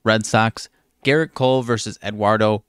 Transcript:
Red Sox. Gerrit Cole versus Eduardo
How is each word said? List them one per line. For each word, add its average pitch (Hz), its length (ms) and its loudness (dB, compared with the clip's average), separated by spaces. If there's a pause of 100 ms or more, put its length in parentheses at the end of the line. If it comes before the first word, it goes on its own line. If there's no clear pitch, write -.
Red 110 220 2
Sox. - 440 -2 (360)
Gerrit 151 280 0
Cole 131 280 0
versus 113 400 -6
Eduardo 104 680 0